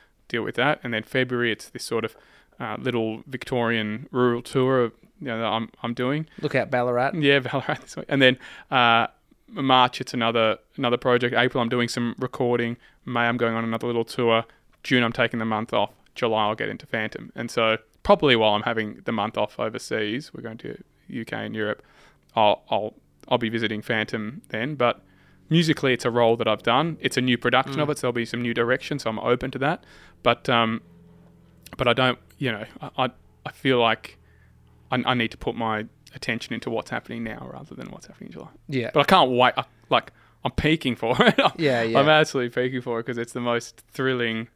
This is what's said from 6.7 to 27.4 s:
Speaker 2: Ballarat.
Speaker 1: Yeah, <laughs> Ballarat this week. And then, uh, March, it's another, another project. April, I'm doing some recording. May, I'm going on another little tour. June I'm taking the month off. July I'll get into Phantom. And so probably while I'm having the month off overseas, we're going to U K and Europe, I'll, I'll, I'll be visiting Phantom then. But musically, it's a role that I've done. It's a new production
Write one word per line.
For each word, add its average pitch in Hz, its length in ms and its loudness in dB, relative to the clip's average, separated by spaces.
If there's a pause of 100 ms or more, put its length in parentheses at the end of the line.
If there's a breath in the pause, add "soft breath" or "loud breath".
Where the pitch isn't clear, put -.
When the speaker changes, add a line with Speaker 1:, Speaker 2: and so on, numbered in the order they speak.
Speaker 2:
Ballarat. 123 440 0
Speaker 1:
Yeah, 143 240 4
<laughs> 127 120 -4
Ballarat 139 320 -4
this - 140 -16
week. - 120 -12
And 135 140 4
then, 131 160 6 (320 loud breath)
uh, 120 380 4 (400)
March, 131 520 2
it's - 140 -10
another, 113 440 2 (180)
another 120 200 0
project. 123 400 2
April, 123 260 2
I'm 117 60 -2
doing 120 200 0
some 117 300 -4
recording. 120 580 -2 (280 soft breath)
May, 120 240 -2
I'm 120 80 0
going 117 180 0
on 113 100 -4
another 113 220 -4
little 117 180 -2
tour. 113 400 2 (420 soft breath)
June 127 160 4
I'm 113 100 0
taking 120 260 -2
the 110 60 -4
month 110 280 -4
off. 104 180 0 (240)
July 110 320 0
I'll 107 80 0
get 107 140 -6
into - 180 -10
Phantom. - 480 -8
And 117 160 -10
so 110 280 2 (240)
probably 151 340 4
while 110 180 4
I'm 104 80 0
having 110 420 -4
the - 80 -4
month 110 240 -2
off 107 240 -2
overseas, 113 720 -6
we're - 100 -14
going 117 160 -14
to 120 200 -12 (300)
U 113 160 -8
K 113 200 -10
and 110 100 -10
Europe, 107 280 -4 (520 soft breath)
I'll, 107 360 4
I'll, 107 240 -2 (340)
I'll 127 100 2
be 117 100 0
visiting 110 340 -2
Phantom 113 680 -4
then. 123 280 -6
But 123 260 0 (480 soft breath)
musically, 156 420 2
it's 120 120 -2
a 123 60 2
role 117 260 4
that 113 120 0
I've 107 140 0
done. 147 380 2
It's - 160 -2
a 127 40 2
new 123 180 2
production 135 420 0